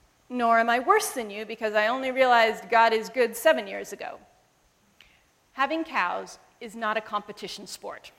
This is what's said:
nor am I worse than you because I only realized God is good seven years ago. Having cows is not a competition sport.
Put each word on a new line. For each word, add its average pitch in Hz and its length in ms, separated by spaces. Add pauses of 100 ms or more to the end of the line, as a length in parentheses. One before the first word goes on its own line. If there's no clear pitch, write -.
(280)
nor 233 320
am 233 100
I 240 100
worse 415 320
than 226 180
you 214 160
because 214 300
I 214 120
only 262 220
realized 240 600
God 226 240
is 220 160
good 233 280
seven 233 300
years 196 260
ago. - 240 (1400)
Having 294 300
cows 190 560 (200)
is 220 160
not 220 220
a 214 40
competition 202 680
sport. - 520